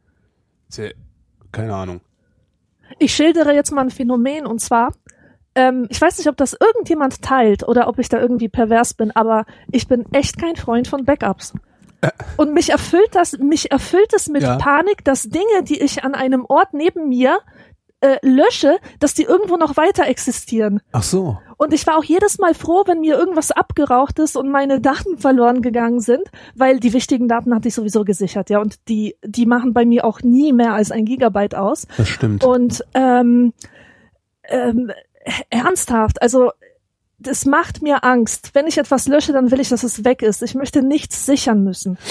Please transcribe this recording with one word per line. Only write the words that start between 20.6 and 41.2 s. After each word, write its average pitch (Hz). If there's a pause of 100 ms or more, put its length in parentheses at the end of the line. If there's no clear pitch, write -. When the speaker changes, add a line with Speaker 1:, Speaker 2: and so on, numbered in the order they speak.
Speaker 1:
Ach 120
so. 175 (220)
Speaker 2:
Und 302
ich -
war 320
auch 302
jedes 392
Mal 339
froh, 349
wenn 339
mir 311
irgendwas 330
abgeraucht 269
ist 311
und 269
meine 277
Daten 285
verloren 247
gegangen 233
sind, 240 (320)
weil 262
die 226
wichtigen 247
Daten 240
hatte 226
ich 208
sowieso 214
gesichert, 190
ja, 208
und 214 (120)
die, 214
die 220
machen 240
bei 240
mir 233
auch -
nie 262
mehr 233
als 208
ein 220
Gigabyte 214
aus. 208 (120)
Speaker 1:
Das 107
stimmt. 104
Speaker 2:
Und, 247 (120)
ähm, 247 (960)
ähm, 240 (600)
ernsthaft, 240
also, 247 (640)
das -
macht 302
mir 285
Angst. 247
Wenn 285
ich 320
etwas 269
lösche, 285
dann 254
will 262
ich, -
dass 247
es 226
weg 247
ist. 214
Ich -
möchte 269
nichts -